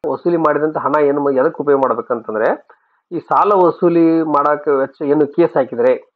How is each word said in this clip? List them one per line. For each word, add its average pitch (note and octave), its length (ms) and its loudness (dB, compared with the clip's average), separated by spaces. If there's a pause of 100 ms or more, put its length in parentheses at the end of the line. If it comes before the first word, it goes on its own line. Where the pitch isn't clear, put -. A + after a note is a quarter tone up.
ವಸೂಲಿ E3+ 280 -2
ಮಾಡಿದಂತ D#3 420 0
ಹಣ C#3 220 -4
ಏನು D3 200 2
ಮ-, C#3+ 100 0
ಎದಕ್ಕೆ C#3+ 320 0
ಉಪಯೋಗ C#3+ 180 2
ಮಾಡ್ಬೇಕಂತಂದ್ರೆ A#2 840 -2 (460)
ಈ E3+ 60 -6
ಸಾಲ D#3+ 340 0
ವಸೂಲಿ E3+ 720 2
ಮಾಡಕ್ಕೆ D3 480 0
ವೆಚ್ಚ C3+ 320 -2
ಏನು D3 240 0
ಕೇಸ್ D#3+ 300 0
ಹಾಕಿದ್ರೆ B2+ 400 0 (200)